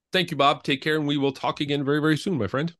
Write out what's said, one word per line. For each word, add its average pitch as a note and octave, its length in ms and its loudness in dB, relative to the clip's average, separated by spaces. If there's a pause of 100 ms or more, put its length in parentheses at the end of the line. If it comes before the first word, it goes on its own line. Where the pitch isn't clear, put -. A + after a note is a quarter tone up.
(120)
Thank F3+ 180 0
you, D3+ 60 -6
Bob. C#3 260 4
Take C#3 200 -2
care, D#3 140 0
and D3+ 100 -2
we C#3+ 100 0
will C#3 160 0
talk C#3 280 -4
again C#3+ 240 -2
very, C#3+ 160 0
very D#3 160 4
soon, F#3+ 200 -2
my A2 100 0
friend. D3 340 -2